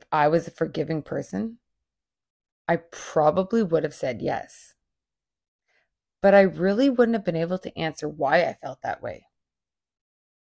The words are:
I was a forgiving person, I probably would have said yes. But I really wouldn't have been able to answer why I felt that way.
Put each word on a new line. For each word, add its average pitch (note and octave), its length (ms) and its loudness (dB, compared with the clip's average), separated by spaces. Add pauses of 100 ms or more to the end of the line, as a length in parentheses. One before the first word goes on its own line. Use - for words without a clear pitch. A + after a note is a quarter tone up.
(100)
I D3+ 160 2
was E3 220 0
a - 20 -18
forgiving D#3+ 520 -4
person, G3 560 -8 (1080)
I E3+ 120 0 (120)
probably F#3 720 0
would D#3+ 220 0
have D3 100 -6
said B2 260 -6
yes. - 540 -8 (1500)
But G3 140 6
I G3+ 60 10
really G3 500 2
wouldn't A#3 240 2
have G3+ 100 -2
been E3 120 -2
able E3+ 220 -2
to - 200 -12
answer D#3 300 -6
why D3+ 340 2
I C#3 180 -2
felt C3+ 220 -12
that - 220 -8
way. - 220 -12 (1200)